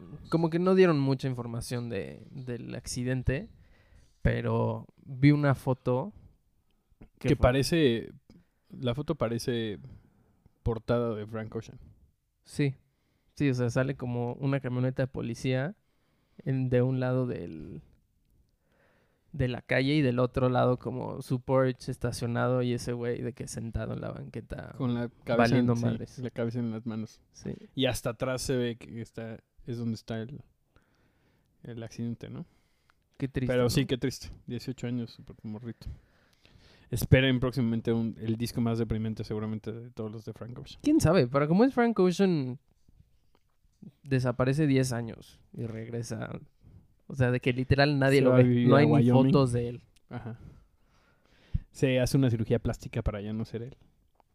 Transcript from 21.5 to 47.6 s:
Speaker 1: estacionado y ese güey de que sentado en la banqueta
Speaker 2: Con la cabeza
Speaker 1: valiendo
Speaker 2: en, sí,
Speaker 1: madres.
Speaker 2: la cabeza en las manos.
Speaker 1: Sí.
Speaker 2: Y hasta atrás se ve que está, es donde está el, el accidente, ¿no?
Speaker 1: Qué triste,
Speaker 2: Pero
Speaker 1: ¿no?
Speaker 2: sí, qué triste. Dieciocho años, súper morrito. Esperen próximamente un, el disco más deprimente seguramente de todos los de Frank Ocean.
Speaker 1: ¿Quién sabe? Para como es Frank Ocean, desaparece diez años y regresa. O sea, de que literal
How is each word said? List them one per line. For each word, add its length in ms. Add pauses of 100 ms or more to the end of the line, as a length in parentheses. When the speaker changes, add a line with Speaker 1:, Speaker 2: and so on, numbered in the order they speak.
Speaker 1:
estacionado 680
y 100
ese 200
güey 300
de 120
que 120
sentado 480
en 60
la 100
banqueta 680
Speaker 2:
Con 160
la 140 (160)
cabeza 120
Speaker 1:
valiendo 380
Speaker 2:
en, 40
sí, 60
Speaker 1:
madres. 340
Speaker 2:
la 120
cabeza 280
en 140
las 140
manos. 340 (120)
Speaker 1:
Sí. 220 (200)
Speaker 2:
Y 120
hasta 240
atrás 320
se 140
ve 200
que 240
está, 380 (280)
es 120
donde 160
está 260
el, 200 (1200)
el 200
accidente, 480
¿no? 160 (720)
Speaker 1:
Qué 100
triste, 240
Speaker 2:
Pero 120
Speaker 1:
¿no? 60
Speaker 2:
sí, 160
qué 120
triste. 300 (180)
Dieciocho 400
años, 240
súper 320
morrito. 440 (1000)
Esperen 520
próximamente 520
un, 280
el 160
disco 240
más 180
deprimente 460
seguramente 480
de 180
todos 220
los 120
de 80
Frank 240
Ocean. 280
Speaker 1:
¿Quién 160
sabe? 260
Para 220
como 160
es 100
Frank 240
Ocean, 640 (1400)
desaparece 640
diez 240
años 480 (120)
y 140
regresa. 640 (800)
O 80
sea, 160
de 80
que 120
literal 460